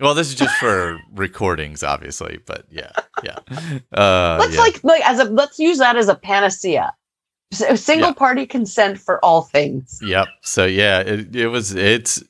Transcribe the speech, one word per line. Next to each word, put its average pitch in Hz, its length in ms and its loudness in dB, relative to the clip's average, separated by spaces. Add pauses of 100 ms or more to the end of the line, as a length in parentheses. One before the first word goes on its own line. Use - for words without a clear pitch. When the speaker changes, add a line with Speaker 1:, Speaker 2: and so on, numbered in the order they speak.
Speaker 1:
Well, 143 140 2
this 156 160 -2
is 135 40 -10
just 131 220 0
for 90 500 -2
Speaker 2:
<laughs> - 60 -20
Speaker 1:
recordings, 90 720 -6
obviously, 73 600 -8
but - 280 -14
yeah, 78 180 -14 (320)
yeah. - 160 -12 (540)
Uh, 92 480 2
Speaker 2:
Let's 453 140 0
Speaker 1:
yeah. 466 60 2
Speaker 2:
like, - 220 2
like, 320 240 4
as 247 140 2
a, 262 40 4
let's 208 360 -2
use 320 180 2
that 247 180 4
as 220 120 2
a 190 80 4
panacea. 185 760 -2 (600)
S-, 220 280 0
single 320 280 2
Speaker 1:
Yeah. 285 60 -2
Speaker 2:
party 262 320 0
consent 202 520 0
for - 260 -2
all 165 180 6
things. 143 600 -4
Speaker 1:
Yep. 95 240 0 (160)
So - 240 0
yeah, 98 340 2
it, 104 360 -6
it 117 120 0
was, 117 240 -4
it's, 101 580 0